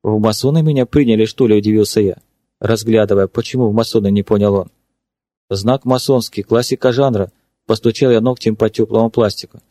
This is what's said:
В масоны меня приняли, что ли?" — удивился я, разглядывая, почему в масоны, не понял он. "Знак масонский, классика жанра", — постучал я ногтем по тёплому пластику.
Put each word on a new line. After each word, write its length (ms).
В 160
масоны 440
меня 240
приняли, 380
что 220
ли?" — 100
удивился 440
я, 160
разглядывая, 680
почему 420
в 40
масоны, 380
не 120
понял 320
он. 160
"Знак 360
масонский, 580
классика 480
жанра", — 400
постучал 460
я 80
ногтем 380
по 120
тёплому 400
пластику. 500